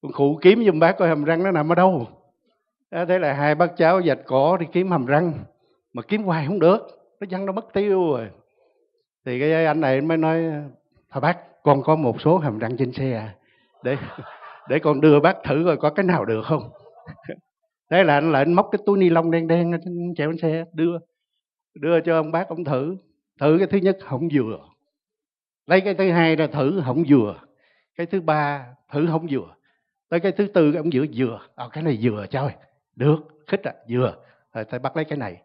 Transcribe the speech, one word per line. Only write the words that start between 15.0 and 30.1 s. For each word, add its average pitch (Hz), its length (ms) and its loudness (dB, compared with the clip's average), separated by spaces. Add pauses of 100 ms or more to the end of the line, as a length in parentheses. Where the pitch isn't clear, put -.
đưa 151 180 8
bác 170 240 2
thử 147 220 -2
coi 156 120 0
có 147 120 0
cái 190 160 -2
nào 165 200 0
được 110 200 -2
không." 156 240 -4 (580)
<laughs> - 100 -14 (540)
Thế 180 120 6
là 151 100 4
anh 151 180 2
lại 135 100 2
anh 160 120 2
móc 190 180 2
cái 208 140 -2
túi 202 120 2
ni 185 120 4
lông 165 220 2
đen 165 160 0
đen 170 240 2
ở 170 140 -4
trên, 175 320 -8
treo 151 140 -2
trên 165 60 -6
xe, 165 360 -2
đưa, 165 240 -2 (800)
đưa 160 240 0
cho 165 200 0
ông 151 120 -4
bác, 180 180 -4
ông 165 140 -8
thử. 147 340 -4 (420)
Thử 151 180 4
cái 190 100 2
thứ 202 100 0
nhất 190 240 2
không 139 320 -6
vừa. 113 260 0 (1080)
Lấy 185 160 4
cái 196 120 -2
thứ 190 180 2
hai 165 240 4
ra 151 120 0
thử 147 380 -2
không 131 220 0
vừa. 113 320 2 (580)
Cái 170 80 -6
thứ 180 160 -4
ba 147 440 -2 (260)
thử 147 160 -2
không 160 220 -2
vừa. 120 240 -6 (560)
Tới 170 100 -2